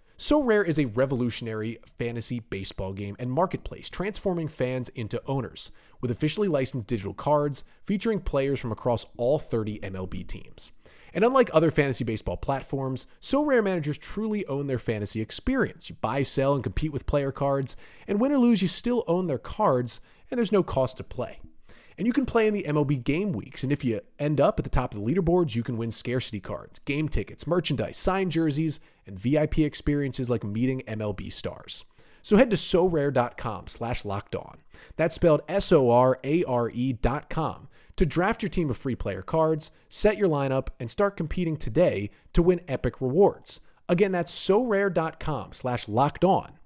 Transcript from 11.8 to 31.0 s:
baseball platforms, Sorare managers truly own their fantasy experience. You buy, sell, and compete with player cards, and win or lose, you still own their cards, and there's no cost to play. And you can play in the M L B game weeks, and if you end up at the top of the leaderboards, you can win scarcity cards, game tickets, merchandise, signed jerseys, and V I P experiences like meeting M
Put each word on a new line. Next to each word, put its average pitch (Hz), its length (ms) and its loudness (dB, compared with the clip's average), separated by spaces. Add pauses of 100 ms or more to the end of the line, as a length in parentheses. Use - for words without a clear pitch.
baseball 107 320 -4
platforms, 135 680 -4 (140)
Sorare 277 420 2
managers 175 360 0
truly 208 480 -4
own 139 220 -4
their 127 120 0
fantasy 107 400 -4
experience. - 720 -2
You - 100 -14
buy, 123 240 -2
sell, 139 300 2
and 131 100 0
compete 151 300 -2
with 131 120 -8
player 139 280 0
cards, 139 420 -2 (320)
and 202 140 0
win 269 100 2
or 285 60 4
lose, 240 240 6
you 185 80 2
still 240 380 -2
own 175 200 0
their 143 100 0
cards, 131 640 0 (300)
and 262 80 -4
there's 220 160 2
no 190 100 4
cost - 340 0
to 123 60 -10
play. - 380 -10 (560)
And 208 100 -2
you 240 60 2
can 262 120 0
play 220 220 2
in 214 60 2
the 202 120 -4
M 151 120 0
L 147 80 2
B 143 100 2
game 156 380 -2
weeks, - 280 -8
and 131 120 0
if 139 100 -2
you 113 160 0 (200)
end 147 200 2
up 147 180 4
at - 60 -2
the 127 60 -10
top 127 240 0
of 107 60 -8
the 101 60 -6
leaderboards, 165 480 2
you 117 100 -2
can 117 140 -6
win 113 140 -4
scarcity 120 480 -4
cards, - 400 -12
game 147 300 -2
tickets, - 360 -2
merchandise, 147 520 0
signed 190 340 0
jerseys, 156 480 0 (260)
and 98 140 -14
V 127 180 2
I 151 100 4
P 151 180 2
experiences 143 640 -2
like 113 160 -2
meeting 123 380 0
M 107 180 -8